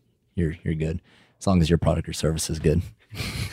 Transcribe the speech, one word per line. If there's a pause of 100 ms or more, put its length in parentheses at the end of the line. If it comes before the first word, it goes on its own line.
(360)
you're,
you're
good. (400)
As
long
as
your
product
or
service
is
good. (320)
<laughs> (320)